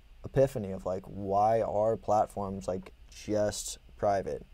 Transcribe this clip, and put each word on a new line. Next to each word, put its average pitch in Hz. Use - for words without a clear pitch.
epiphany 120
of, 95
like, 95
why 101
are 107
platforms, 98
like, 92
just -
private 95